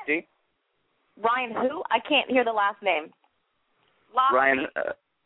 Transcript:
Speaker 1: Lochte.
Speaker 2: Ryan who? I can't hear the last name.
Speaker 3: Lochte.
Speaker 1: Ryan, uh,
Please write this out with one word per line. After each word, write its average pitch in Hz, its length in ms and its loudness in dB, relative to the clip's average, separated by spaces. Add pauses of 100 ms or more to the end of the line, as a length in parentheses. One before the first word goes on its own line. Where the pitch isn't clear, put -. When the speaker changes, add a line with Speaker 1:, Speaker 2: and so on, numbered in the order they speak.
Speaker 1:
Lochte. 156 180 -2 (960)
Speaker 2:
Ryan 240 300 -2
who? 269 400 -4
I 233 80 4 (100)
can't 277 200 2
hear 254 140 4
the 226 80 0
last 208 300 0
name. 170 320 -2 (1040)
Speaker 3:
Lochte. 262 160 4
Speaker 1:
Ryan, 135 320 2 (100)
uh, - 60 -4 (440)